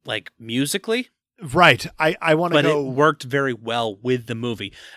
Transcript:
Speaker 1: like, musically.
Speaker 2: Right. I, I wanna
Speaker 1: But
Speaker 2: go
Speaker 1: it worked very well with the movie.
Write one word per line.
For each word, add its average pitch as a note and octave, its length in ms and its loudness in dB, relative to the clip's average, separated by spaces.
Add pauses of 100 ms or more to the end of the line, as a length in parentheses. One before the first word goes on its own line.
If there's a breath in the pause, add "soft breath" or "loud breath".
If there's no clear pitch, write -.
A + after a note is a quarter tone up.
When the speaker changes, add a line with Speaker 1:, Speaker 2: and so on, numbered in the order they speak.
Speaker 1:
like, A2 340 -8
musically. C#3+ 720 -4 (300)
Speaker 2:
Right. D3+ 460 4 (140)
I, D#3+ 220 2
I E3 120 2
wanna E3+ 220 0
Speaker 1:
But D3 80 4
Speaker 2:
go D3 240 2
Speaker 1:
it C3 60 -8
worked D3 300 2
very C3+ 300 -2
well A2+ 420 -4
with A#2+ 300 -2
the A#2 80 -8
movie. A2+ 400 -6 (240 loud breath)